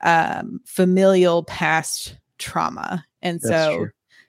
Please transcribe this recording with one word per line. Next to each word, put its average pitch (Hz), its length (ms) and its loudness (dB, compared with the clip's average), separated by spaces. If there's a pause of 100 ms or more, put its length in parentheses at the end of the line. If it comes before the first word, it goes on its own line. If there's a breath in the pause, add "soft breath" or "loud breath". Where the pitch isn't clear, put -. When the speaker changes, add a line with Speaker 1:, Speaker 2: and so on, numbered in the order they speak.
Speaker 1:
um, - 600 0
familial 185 800 4
past - 720 -4 (220)
trauma. - 640 -6 (160)
And 170 200 -6
Speaker 2:
That's - 80 -4
Speaker 1:
so 160 280 2
Speaker 2:
true. 165 140 -6 (380 soft breath)